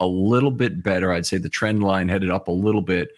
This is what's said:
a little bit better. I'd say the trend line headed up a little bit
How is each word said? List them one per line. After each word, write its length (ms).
a 60
little 460
bit 300
better. 300
I'd 140
say 100
the 140
trend 320
line 260
headed 220
up 180
a 40
little 280
bit 380